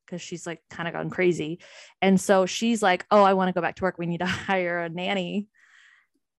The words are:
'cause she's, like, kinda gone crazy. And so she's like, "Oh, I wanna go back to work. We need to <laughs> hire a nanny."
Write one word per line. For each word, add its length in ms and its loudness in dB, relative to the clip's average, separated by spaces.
'cause 140 -10
she's, 240 -12
like, 240 -10
kinda 220 -8
gone 180 -6
crazy. 520 -2
And 180 6
so 260 4
she's 380 -2
like, 260 2
"Oh, 140 8
I 100 6
wanna 200 0
go 80 -2
back 140 -2
to 80 -12
work. 140 -2
We 80 -6
need 140 -4
to 60 -4
<laughs> 0 -
hire 540 -2
a 100 -4
nanny." 580 -4